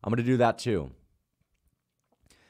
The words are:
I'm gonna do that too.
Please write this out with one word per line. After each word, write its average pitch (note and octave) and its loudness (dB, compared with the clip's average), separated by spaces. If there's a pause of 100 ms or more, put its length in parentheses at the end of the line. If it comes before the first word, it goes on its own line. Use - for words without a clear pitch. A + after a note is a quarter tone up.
I'm G2+ -4
gonna A2+ 0
do B2+ 2
that A#2 4
too. E2 -4 (1600)